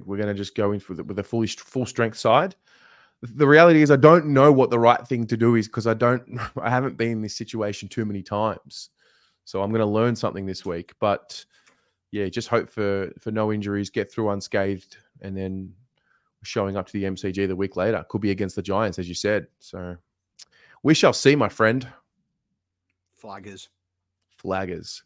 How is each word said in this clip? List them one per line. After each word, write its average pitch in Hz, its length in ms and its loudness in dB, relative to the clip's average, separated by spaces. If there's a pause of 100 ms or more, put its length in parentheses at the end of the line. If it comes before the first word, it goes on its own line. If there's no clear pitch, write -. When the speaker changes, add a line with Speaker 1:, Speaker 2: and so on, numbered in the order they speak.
Speaker 1:
we're 98 140 -6
gonna 104 160 -2
just 98 200 -8
go 104 160 0
in 104 180 -4
with, 87 120 -10
with 95 180 -8
a 95 60 -6
fully 113 240 -2
st-, - 180 -12
full 127 200 -6
strength 113 320 -4
side. 139 360 2 (680)
The 123 240 0
reality 156 360 8
is 143 80 4
I 143 60 8
don't 151 320 8
know 143 220 6
what 131 200 4
the 120 80 2
right 117 280 4
thing 117 200 -2
to 113 100 -2
do 117 180 4
is 110 140 0
'cause 113 180 -6
I 113 80 2
don't, 120 540 0
<laughs> - 140 -18
I 117 80 -2
haven't 127 260 -2
been 117 140 -2
in 110 120 -4
this 107 140 -10
situation 104 520 -8
too 117 160 -6
many 104 180 -6
times. - 680 -6 (540)
So 98 180 -6
I'm 104 100 -4
gonna 113 120 0
learn 110 300 0
something 98 320 -6
this 95 180 -10
week. 87 360 -10
But, - 440 -4 (680)
yeah, 101 160 -4
just 110 200 -8
hope 117 220 -2
for, 98 480 -4
for 110 140 -10
no 107 200 -2
injuries, 101 380 -6
get 104 220 -6
through 107 180 -2
unscathed, 98 640 -4 (260)
and 95 140 -12
then 95 380 -8 (720)
showing 98 320 -6
up 92 100 -6
to - 60 -18
the 101 120 -4
M 95 120 -4
C 95 160 -6
G 98 140 -2
the 92 100 -4
week 95 200 -6
later. 92 320 -2
Could 104 120 -6
be 104 100 -2
against 95 240 -4
the 98 80 -6
Giants, 98 360 -2
as 87 100 -8
you 87 60 -12
said. 104 340 -4 (100)
So 90 380 -14 (840)
we 156 120 4
shall 156 180 4
see, 143 240 4
my 117 140 0
friend. 120 360 0 (1400)
Speaker 2:
Flaggers. 98 460 -18 (720)
Speaker 1:
Flaggers. 90 640 -6